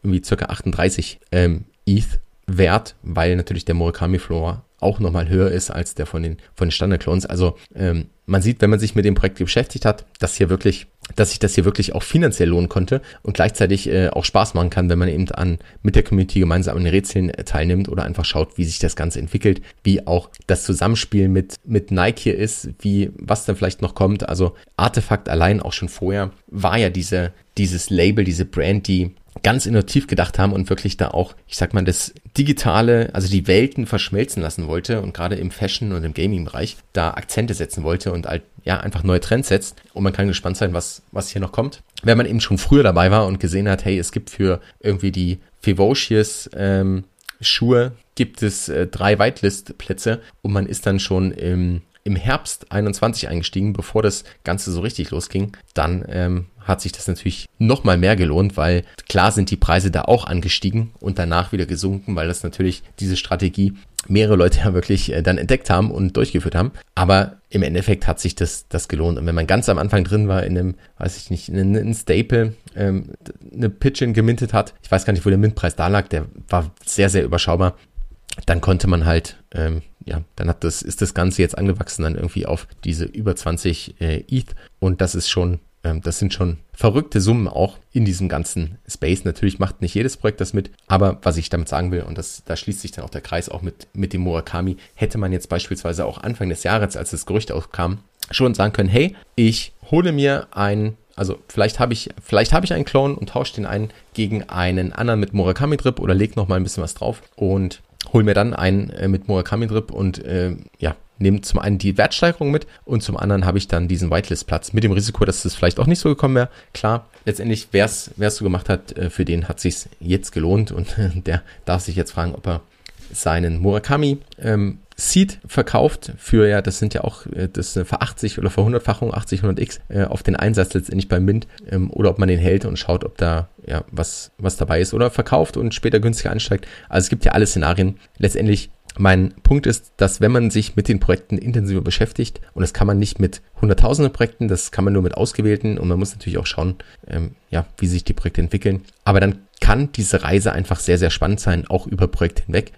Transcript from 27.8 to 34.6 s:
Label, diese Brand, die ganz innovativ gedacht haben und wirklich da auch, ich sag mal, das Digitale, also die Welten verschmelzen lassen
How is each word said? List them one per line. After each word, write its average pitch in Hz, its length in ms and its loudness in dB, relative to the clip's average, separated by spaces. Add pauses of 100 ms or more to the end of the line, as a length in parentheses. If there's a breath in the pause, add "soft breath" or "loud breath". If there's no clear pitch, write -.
Label, 98 360 4
diese 90 200 0
Brand, 92 420 0
die 90 280 0 (280)
ganz 120 240 2
innovativ 113 400 2
gedacht - 320 0
haben 98 140 4
und 95 180 -2
wirklich 95 260 -2
da - 120 0
auch, - 260 -2 (140)
ich - 80 -12
sag - 180 -2
mal, 92 100 2
das - 300 -2 (240)
Digitale, 117 760 4
also 95 140 0
die 95 200 2
Welten 117 360 4
verschmelzen 107 560 -2
lassen 78 280 -6